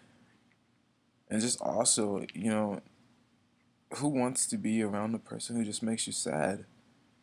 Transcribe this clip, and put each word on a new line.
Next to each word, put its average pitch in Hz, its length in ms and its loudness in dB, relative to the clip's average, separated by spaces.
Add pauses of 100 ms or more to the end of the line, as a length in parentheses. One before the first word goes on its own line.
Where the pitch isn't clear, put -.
(1300)
And 107 100 0
just 120 200 0
also, 104 760 2
you 107 160 0
know, 107 320 0 (1120)
who 143 120 0
wants 131 380 2
to 113 120 -2
be 110 240 2
around 104 320 0
a 110 40 -2
person 113 380 -8
who 113 80 2
just 104 180 -4
makes 113 240 0
you 104 60 -6
sad? - 540 0 (560)